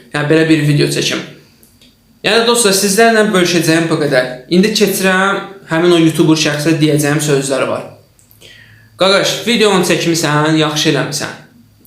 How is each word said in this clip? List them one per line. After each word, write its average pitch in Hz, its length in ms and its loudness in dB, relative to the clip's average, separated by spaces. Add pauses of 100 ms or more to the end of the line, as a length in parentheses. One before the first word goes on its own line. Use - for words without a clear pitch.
(140)
yəni, 147 180 -4
belə 160 180 2
bir 151 160 2
video 143 240 2
çəkim. - 300 -4 (1040)
Yəni, 220 240 0
dostlar, 233 260 2
sizlərlə 214 560 2
bölüşəcəyim 165 640 0
bu 151 80 -2
qədər. 139 320 0 (180)
İndi 196 240 2
keçirəm 190 640 0 (320)
həmin 170 240 2
o 170 80 4
YouTuber 156 400 2
şəxsə 147 400 -2
deyəcəyim 147 400 0
sözləri 131 480 -2
var. - 140 -8 (1120)
Qaqaş, 185 380 0 (100)
videonu 208 400 2
çəkmisən, 156 720 0
yaxşı 151 320 -2
eləmisən. - 460 -4 (520)